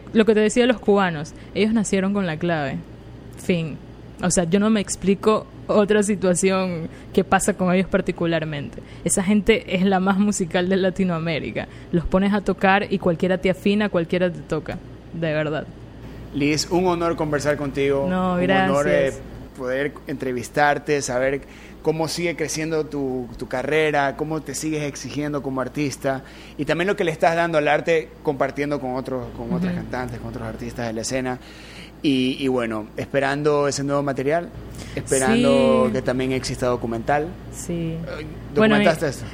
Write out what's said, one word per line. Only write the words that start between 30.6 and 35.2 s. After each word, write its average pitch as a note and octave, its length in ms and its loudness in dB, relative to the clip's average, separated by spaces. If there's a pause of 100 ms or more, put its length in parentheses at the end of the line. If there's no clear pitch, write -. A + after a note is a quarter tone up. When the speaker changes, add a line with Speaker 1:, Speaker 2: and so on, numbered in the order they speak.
Speaker 2:
de A2+ 60 -4
la A2 80 -4
escena. B2+ 380 -4 (600)
Y, C3 380 2
y C3+ 80 0
bueno, A2+ 480 -2
esperando C#3+ 720 2
ese C#3 160 -2
nuevo C#3+ 180 0
material, C#3+ 460 0 (480)
esperando C3+ 920 4